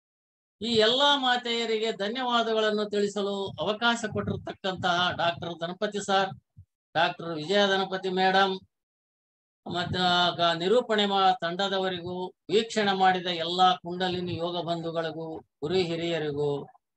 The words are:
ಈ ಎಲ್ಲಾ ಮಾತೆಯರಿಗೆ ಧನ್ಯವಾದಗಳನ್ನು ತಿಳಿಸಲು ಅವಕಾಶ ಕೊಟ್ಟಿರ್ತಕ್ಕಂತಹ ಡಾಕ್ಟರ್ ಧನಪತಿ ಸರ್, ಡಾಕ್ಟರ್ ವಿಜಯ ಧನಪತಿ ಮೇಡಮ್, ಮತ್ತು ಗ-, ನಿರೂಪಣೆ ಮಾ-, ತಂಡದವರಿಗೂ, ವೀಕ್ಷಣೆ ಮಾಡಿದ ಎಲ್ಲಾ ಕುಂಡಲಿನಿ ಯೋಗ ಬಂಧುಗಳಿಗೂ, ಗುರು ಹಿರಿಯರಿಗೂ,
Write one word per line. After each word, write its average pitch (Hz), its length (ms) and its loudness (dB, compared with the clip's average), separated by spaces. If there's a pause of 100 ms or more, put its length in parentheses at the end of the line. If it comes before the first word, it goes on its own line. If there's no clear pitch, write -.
(600)
ಈ 226 140 -4
ಎಲ್ಲಾ 262 420 4
ಮಾತೆಯರಿಗೆ 233 760 0
ಧನ್ಯವಾದಗಳನ್ನು 220 1000 0
ತಿಳಿಸಲು 202 680 -2
ಅವಕಾಶ 226 520 -2
ಕೊಟ್ಟಿರ್ತಕ್ಕಂತಹ 185 1000 -2
ಡಾಕ್ಟರ್ 170 500 -4
ಧನಪತಿ 202 460 -6
ಸರ್, 190 240 2 (640)
ಡಾಕ್ಟರ್ 170 400 0
ವಿಜಯ 190 320 2
ಧನಪತಿ 190 420 0
ಮೇಡಮ್, 190 520 2 (1040)
ಮತ್ತು 180 720 2
ಗ-, 170 200 2
ನಿರೂಪಣೆ 208 500 2
ಮಾ-, 190 360 4
ತಂಡದವರಿಗೂ, 180 840 -2
ವೀಕ್ಷಣೆ 214 640 0
ಮಾಡಿದ 185 340 4
ಎಲ್ಲಾ 180 480 2
ಕುಂಡಲಿನಿ 180 640 -4
ಯೋಗ 170 300 -4
ಬಂಧುಗಳಿಗೂ, 160 720 -6
ಗುರು - 360 -8
ಹಿರಿಯರಿಗೂ, 156 920 -2 (300)